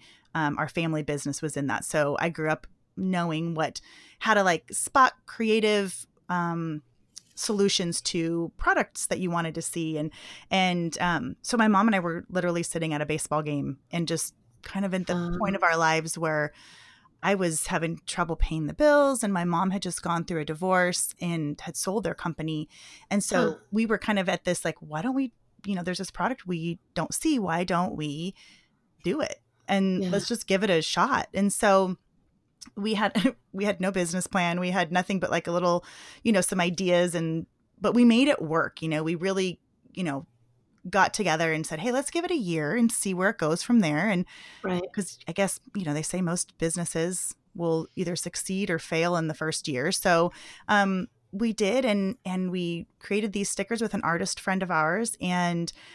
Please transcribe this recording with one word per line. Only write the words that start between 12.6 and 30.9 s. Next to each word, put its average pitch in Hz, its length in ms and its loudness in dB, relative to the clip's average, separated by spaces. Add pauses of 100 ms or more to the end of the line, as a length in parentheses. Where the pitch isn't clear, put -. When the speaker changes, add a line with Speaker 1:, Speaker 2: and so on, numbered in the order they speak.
Speaker 1:
sitting 160 320 -4
at 151 80 0
a 147 40 -6
baseball 151 360 -2
game 143 360 -4 (120)
and 165 180 -2
just 160 260 -4 (280)
kind 196 220 -6
of 185 100 -2
in 185 100 -2
the 180 120 -2
Speaker 2:
Um. 175 240 -2
Speaker 1:
point 196 160 -2
of 180 80 -6
our 165 120 4
lives 160 420 2
where 156 340 0 (680)
I 190 140 2
was 170 320 0
having 165 380 -2
trouble 165 300 -2
paying 160 300 0
the 147 80 -6
bills 285 500 6
and 202 80 0
my 175 120 0
mom 175 260 2
had 190 120 -2
just 180 200 -6
gone 170 220 -2
through 165 180 -4
a - 40 -6
divorce 180 720 0
and 165 400 -4
had - 160 -10
sold 196 280 -2
their 165 100 -4
company. 156 540 -6 (420)
And 202 140 0
so 180 260 2
Speaker 2:
Huh. - 120 -8 (100)
Speaker 1:
we 220 140 2
were 208 120 2
kind 208 200 0
of 185 100 0
at 180 160 0
this, 175 200 -2
like, 160 160 -4
why 151 220 -8
don't 254 140 -2
we, 269 160 -2 (340)
you 202 100 -2
know, 175 80 -2
there's 180 140 -4
this 190 140 -8
product 208 340 -4
we 170 340 -4 (140)
don't 160 200 -4
see. 311 240 2
Why 175 260 -2
don't 180 320 0
we 156 380 -6 (680)
do 240 180 0
it? - 180 -6 (280)
And 190 360 2
Speaker 2:
Yeah. 180 80 -2
Speaker 1:
let's 196 160 0
just 233 200 -4
give 190 160 2
it 208 60 4
a 165 120 4
shot. 175 520 0